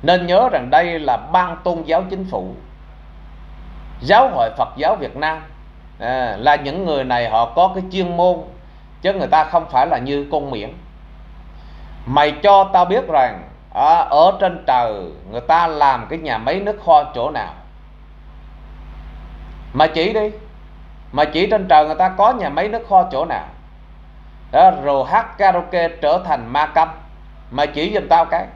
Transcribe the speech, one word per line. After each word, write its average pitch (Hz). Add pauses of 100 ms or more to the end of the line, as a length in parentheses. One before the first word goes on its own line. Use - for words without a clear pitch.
Nên 175
nhớ 208
rằng 123
đây 165
là 131
Ban 170
Tôn 170
giáo 160
Chính 190
phủ, 95 (1500)
Giáo 214
hội 120
Phật 117
giáo 160
Việt 139
Nam, 156 (580)
à, 120
là 139
những 143
người 147
này 120
họ 117
có 180
cái 190
chuyên 180
môn, 180 (680)
chứ 190
người 165
ta 156
không 165
phải 135
là 151
như 143
con 143
Miễn. 113 (1300)
Mày 147
cho 196
tao 190
biết 202
rằng, 127 (320)
à, 151
ở 165
trên 175
trời 120 (380)
người 120
ta 165
làm 139
cái 165
nhà 139
máy 127
nước 202
kho 151
chỗ 127
nào? 104 (2250)
Mày 151
chỉ 160
đi. 214 (800)
Mày 147
chỉ 165
trên 196
trời 151
người 156
ta 185
có 196
nhà 202
máy 160
nước 202
kho 185
chỗ 139
nào? 117 (1080)
Đó, 170 (120)
rồi 139
hát -
karaoke 175
trở 165
thành 123
ma 147
câm. 160 (640)
Mày 143
chỉ 156
giùm 190
tao 165
cái. 175 (100)